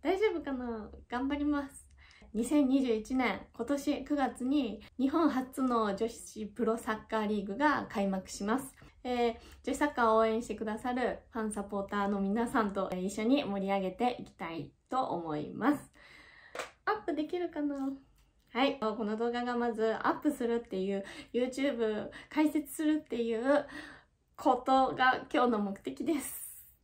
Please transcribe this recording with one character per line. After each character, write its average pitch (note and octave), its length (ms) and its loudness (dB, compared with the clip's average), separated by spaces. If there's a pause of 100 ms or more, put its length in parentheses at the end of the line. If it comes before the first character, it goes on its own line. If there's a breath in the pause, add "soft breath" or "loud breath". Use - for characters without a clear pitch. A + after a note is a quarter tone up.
大 F#4 160 2
丈 G#4+ 160 4
夫 D#4 60 -4
か C#4 120 -4
な？ A#3 380 -6 (180)
頑 C4 180 -2
張 C#4+ 80 0
り D4 80 -2
ま C#4+ 240 0
す。 - 220 -20 (420 loud breath)
二 A3 140 -2
千 C#4+ 240 4
二 C4+ 160 4
十 A#3+ 80 2
一 A3 220 -2
年、 A3+ 260 2 (100)
今 A#3 140 -6
年 C#4 400 -2
九 D4 100 0
月 B3 300 -2
に B3+ 380 0 (160 loud breath)
日 C4 100 2
本 D#4+ 220 4
初 C4 320 -2
の A3+ 320 2
女 A3+ 120 0
子 - 380 -10
プ G#3 200 -2
ロ A3 120 2
サ A3+ 140 -4
ッ G#3+ 180 -4
カ A3 120 0
ー G#3+ 60 0
リ G#3+ 140 0
ー G3 60 -6
グ G3+ 100 -6
が C4+ 320 2
開 G3+ 160 0
幕 F#3+ 240 -2
し - 140 -8
ま A3 160 0
す。 - 160 -12 (280 loud breath)
え B3+ 60 -6
ー、 A#3+ 260 2 (280 loud breath)
女 C4 100 -2
子 C4+ 40 -4
サ - 80 2
ッ D4 100 -2
カ A#3 140 4
ー - 20 6
を A3 60 8
応 A3 100 6
援 A3 160 2
し - 40 -10
て G#3+ 60 -4
く G#3 100 -6
だ G#3+ 140 -4
さ B3 160 -4
る B3 280 -2 (100)
フ A#3+ 80 -6
ァ G#3+ 60 -2
ン G#3+ 80 -2
サ G3+ 100 -4
ポ G3+ 160 -4
ー G3 60 -2
タ G3+ 160 -2
ー G3+ 60 2
の G3+ 140 0
皆 G#3 260 0
さ A#3+ 140 2
ん G3+ 100 0
と、 F#3+ 220 -2
え F#3 40 -4
ー、 F#3 60 -4
一 G3+ 160 -4
緒 G#3+ 40 -2
に C4 200 4
盛 G3 220 -4
り G3 80 2
上 G3 60 2
げ F#3 100 -2
て A#3 300 -2
い - 60 -12
き - 80 -20
た E3+ 180 -6
い D#3 200 -8 (200)
と B3+ 140 0
思 E3+ 300 -4
い D3+ 200 -4
ま C#4 200 2
す。 - 160 -12 (960 loud breath)
ア G4 60 2
ッ - 120 -2
プ E4 120 -2
で D4+ 100 0
き F4 140 -4
る E4+ 100 -2
か D4+ 140 -4
な？ C#4 260 -2 (640)
は A#3+ 100 2
い。 C#4 160 2
こ A3 240 -2
の G#3+ 140 -2
動 A#3+ 140 0
画 A#3+ 120 -2
が A#3+ 140 -2
ま A#3+ 160 0
ず A3 220 2 (100)
ア C#4+ 60 4
ッ - 80 0
プ D4 120 0
す C4+ 140 -4
る A#3 180 0
っ - 60 -18
て F#3+ 100 -4
い G3 160 -2
う、 G3 80 -4 (300 loud breath)
YouTube A#3 800 0 (180 loud breath)
解 D4+ 200 4
説 D4+ 260 -2
す D#4+ 100 -2
る D4+ 180 4
っ - 40 -20
て A#3+ 160 -2
い A#3 120 0
う C4+ 300 2 (720 loud breath)
こ C4+ 280 4
と C4 320 6
が B3+ 380 4
今 B3 120 6
日 B3 80 4
の G#3+ 40 2
目 G3+ 220 -2
的 - 260 -8
で D#4 140 2
す。 - 280 -10 (360)